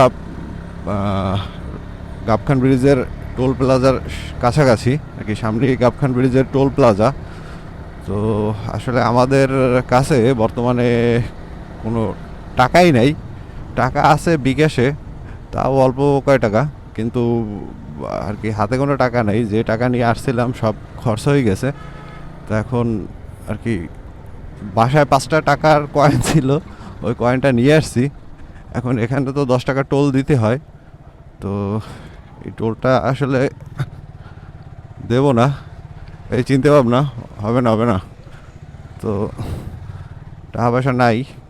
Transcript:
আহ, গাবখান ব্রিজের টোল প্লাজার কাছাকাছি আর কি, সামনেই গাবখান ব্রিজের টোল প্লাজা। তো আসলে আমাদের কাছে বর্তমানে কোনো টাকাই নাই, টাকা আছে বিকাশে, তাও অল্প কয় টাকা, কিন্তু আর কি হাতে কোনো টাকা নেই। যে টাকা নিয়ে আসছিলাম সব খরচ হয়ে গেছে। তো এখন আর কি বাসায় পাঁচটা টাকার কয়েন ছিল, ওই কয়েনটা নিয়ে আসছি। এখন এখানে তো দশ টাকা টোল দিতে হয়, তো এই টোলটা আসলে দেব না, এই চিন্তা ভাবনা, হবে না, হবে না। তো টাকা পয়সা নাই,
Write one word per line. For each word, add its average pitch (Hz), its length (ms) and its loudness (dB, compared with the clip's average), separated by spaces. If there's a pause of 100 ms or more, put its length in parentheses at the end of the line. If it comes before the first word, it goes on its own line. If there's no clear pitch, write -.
আহ, 98 1300 -4 (880)
গাবখান 131 340 2
ব্রিজের 135 360 4 (380)
টোল 131 220 0
প্লাজার 131 380 4 (460)
কাছাকাছি 127 500 4 (240)
আর - 100 -10
কি, 107 160 -2
সামনেই 117 400 0
গাবখান 123 340 2
ব্রিজের 131 380 2
টোল 135 220 4
প্লাজা। 117 320 4 (1000)
তো 98 100 -4 (600)
আসলে 120 240 -2 (100)
আমাদের 131 380 4 (440)
কাছে 135 260 4 (240)
বর্তমানে 123 460 0 (920)
কোনো 113 200 -2 (580)
টাকাই 170 280 6 (100)
নাই, 127 120 6 (720)
টাকা 127 200 0 (140)
আছে 165 180 0 (140)
বিকাশে, 135 400 2 (680)
তাও - 220 0 (120)
অল্প 131 140 0 (260)
কয় 135 200 4
টাকা, 107 160 2 (340)
কিন্তু 117 260 -2 (1040)
আর 104 140 -6
কি 104 80 -6 (100)
হাতে 104 240 0
কোনো 139 200 2
টাকা 120 260 2
নেই। 104 120 2 (120)
যে 110 80 2 (100)
টাকা 113 220 0
নিয়ে 120 200 2
আসছিলাম 120 360 -2 (120)
সব 110 140 0 (280)
খরচ 107 280 -2
হয়ে 143 180 4
গেছে। 98 200 0 (800)
তো 98 60 -4 (100)
এখন 120 240 -2 (640)
আর 107 140 -4
কি 113 100 -2 (1040)
বাসায় 131 360 6
পাঁচটা 143 260 2 (120)
টাকার 151 300 4 (160)
কয়েন 139 220 4 (120)
ছিল, 135 180 2 (580)
ওই 120 140 0
কয়েনটা 127 380 2
নিয়ে 131 220 6
আসছি। 123 240 0 (760)
এখন 123 160 -2 (100)
এখানে 135 180 0 (160)
তো 143 40 0 (100)
দশ 123 160 2
টাকা 139 140 0 (100)
টোল 143 140 4 (100)
দিতে 139 260 2
হয়, 113 160 2 (840)
তো 98 80 -4 (960)
এই 95 120 -12
টোলটা 113 340 0 (180)
আসলে 131 300 0 (1700)
দেব 123 140 2 (160)
না, 123 60 6 (880)
এই 127 120 0
চিন্তা 135 260 4
ভাবনা, 123 260 4 (440)
হবে 117 200 2
না, 117 100 4
হবে 110 180 2
না। 95 40 2 (1080)
তো 107 80 -4 (1400)
টাকা 117 220 0
পয়সা 127 180 2 (100)
নাই, 117 140 4 (340)